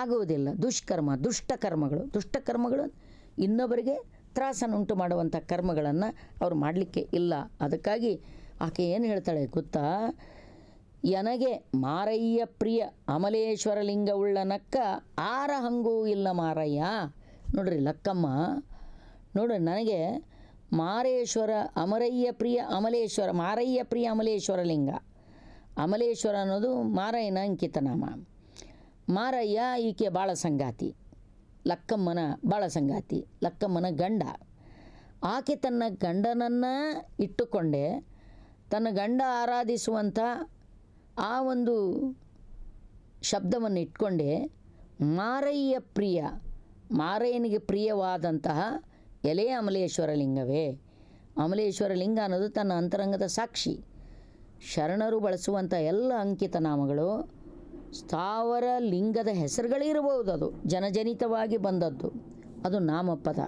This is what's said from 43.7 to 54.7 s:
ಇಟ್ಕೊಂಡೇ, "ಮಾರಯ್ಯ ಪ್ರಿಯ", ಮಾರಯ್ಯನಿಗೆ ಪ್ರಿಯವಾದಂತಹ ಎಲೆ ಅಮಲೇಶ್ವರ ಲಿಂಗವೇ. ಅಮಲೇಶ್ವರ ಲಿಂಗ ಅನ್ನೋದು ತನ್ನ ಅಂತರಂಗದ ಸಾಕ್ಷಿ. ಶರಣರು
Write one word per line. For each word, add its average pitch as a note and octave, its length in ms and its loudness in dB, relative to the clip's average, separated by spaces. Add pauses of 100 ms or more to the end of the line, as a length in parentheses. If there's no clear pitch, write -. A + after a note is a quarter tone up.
ಇಟ್ಕೊಂಡೇ, E3 720 0 (500)
"ಮಾರಯ್ಯ C4 800 0
ಪ್ರಿಯ", F#3+ 460 0 (680)
ಮಾರಯ್ಯನಿಗೆ A3+ 640 0
ಪ್ರಿಯವಾದಂತಹ F#3 1040 0 (600)
ಎಲೆ E3+ 240 2
ಅಮಲೇಶ್ವರ G3 640 0
ಲಿಂಗವೇ. C3+ 600 0 (640)
ಅಮಲೇಶ್ವರ G3 560 0
ಲಿಂಗ G3 300 0
ಅನ್ನೋದು F#3+ 260 0
ತನ್ನ G#3 240 0
ಅಂತರಂಗದ F#3+ 540 0
ಸಾಕ್ಷಿ. - 540 -4 (800)
ಶರಣರು G#3+ 600 0